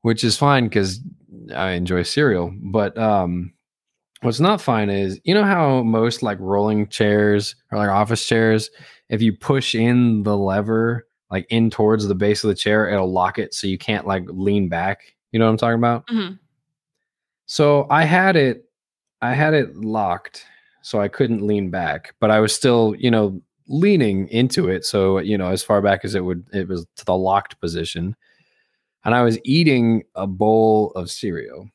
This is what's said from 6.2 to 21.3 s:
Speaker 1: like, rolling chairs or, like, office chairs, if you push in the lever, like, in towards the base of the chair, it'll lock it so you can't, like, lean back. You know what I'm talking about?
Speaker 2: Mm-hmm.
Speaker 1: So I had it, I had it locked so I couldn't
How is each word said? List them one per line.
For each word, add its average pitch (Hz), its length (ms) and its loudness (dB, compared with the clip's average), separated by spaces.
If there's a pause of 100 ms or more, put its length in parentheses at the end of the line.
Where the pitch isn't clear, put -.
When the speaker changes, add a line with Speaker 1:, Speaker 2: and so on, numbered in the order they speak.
Speaker 1:
like, 104 180 -4
rolling 104 480 0
chairs 104 680 2 (180)
or, 110 60 -4
like, 104 120 0
office 107 360 0
chairs, 113 440 2 (380)
if 110 140 -2
you 110 120 4
push - 400 -2
in 117 480 2
the 104 140 0
lever, 110 680 -2 (240)
like, 92 200 -6
in 113 200 2
towards 107 380 0
the 98 60 0
base 104 300 0
of 107 40 0
the 98 80 0
chair, 107 320 0
it'll 95 240 0
lock 90 260 0
it 98 160 -8
so - 120 -8
you 95 120 -4
can't, 104 280 -4
like, 95 220 -4
lean 98 400 -2
back. 87 460 -6 (180)
You 113 60 0
know 113 80 4
what 110 60 4
I'm 110 60 2
talking 117 200 0
about? 120 300 -2
Speaker 2:
Mm-hmm. 202 260 -4 (1120)
Speaker 1:
So 147 440 2
I 156 140 4
had 180 320 4
it, 131 280 2 (560)
I 123 140 -2
had 151 200 2
it 92 220 0
locked 104 680 -4 (380)
so - 180 -4
I 101 80 -2
couldn't 113 380 -2